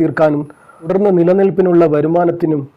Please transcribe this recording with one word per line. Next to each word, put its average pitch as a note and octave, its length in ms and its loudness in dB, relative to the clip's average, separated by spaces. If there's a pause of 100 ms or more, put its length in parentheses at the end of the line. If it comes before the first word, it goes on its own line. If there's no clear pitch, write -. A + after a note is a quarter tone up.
തീർക്കാനും D3+ 420 -2 (380)
തുടർന്ന് F#3+ 380 -2
നിലനിൽപ്പിനുള്ള F#3 640 2 (120)
വരുമാനത്തിനും E3 680 0 (140)